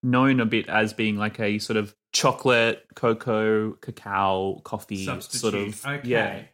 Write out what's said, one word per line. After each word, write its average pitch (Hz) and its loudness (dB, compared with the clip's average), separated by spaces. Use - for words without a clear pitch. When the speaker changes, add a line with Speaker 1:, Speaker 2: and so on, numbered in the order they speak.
Speaker 1:
known 127 4
a 113 2
bit 110 0
as 107 2
being, 107 0
like, 104 -4
a 104 0
sort 110 -4
of 104 -2
chocolate, 123 2
cocoa, 110 0
cacao, 98 -2
coffee 101 -8
Speaker 2:
Substitute. 92 -6
Speaker 1:
sort 110 0
of. 101 -6
Speaker 2:
Okay. 135 -6
Speaker 1:
Yeah. 104 0